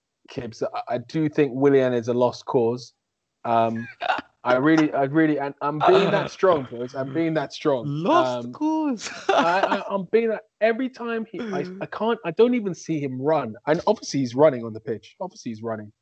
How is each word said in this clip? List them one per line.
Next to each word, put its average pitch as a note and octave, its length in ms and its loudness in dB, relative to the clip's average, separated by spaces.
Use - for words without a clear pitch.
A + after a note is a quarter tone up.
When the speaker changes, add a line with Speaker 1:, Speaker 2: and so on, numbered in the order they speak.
Speaker 1:
Kibbs, A#2+ 300 -10
that - 140 -4
I, - 220 -6
I - 20 -2
do D3+ 320 -2
think C#3+ 260 0
Willian C3 380 4
is A#2 160 -2
a A#2+ 40 2
lost B2 320 0
cause. B2 460 0
Um, A2+ 500 0
Speaker 2:
<laughs> - 40 -20
Speaker 1:
I B2 120 2
really, D3+ 360 4
I C#3 120 0
really, D3+ 340 2
and C#3 240 -4
I'm D3 160 -4
being F#3+ 220 6
that - 220 0
strong, D#3+ 400 2
boys. B2 240 -10
I'm C3+ 180 -6
being E3 220 0
that C#3 180 -4
strong. C3+ 340 0
Speaker 2:
Lost G3 580 0
Speaker 1:
Um, B3 80 -10
Speaker 2:
cause. D4+ 540 -4
<laughs> - 100 -6
Speaker 1:
I, F3 300 2
I, G3 240 -2
I'm G3 100 -4
being A3+ 240 2
that G#3 160 -6
every A3+ 280 0
time A#3 360 -8
he, F3+ 140 -12
I, G3+ 240 -6
I D3+ 60 -10
can't, A3 400 -2
I E3+ 60 -4
don't A#3+ 240 4
even G3+ 180 -2
see D#3+ 260 -6
him C3 220 -6
run. C3+ 340 0
And D#3+ 180 2
obviously G3+ 360 0
he's A#2+ 120 -2
running B2+ 320 4
on A2+ 80 -8
the A2 60 -10
pitch. - 420 -8
Obviously F3+ 300 -10
he's G#2+ 100 -12
running, A2 300 -8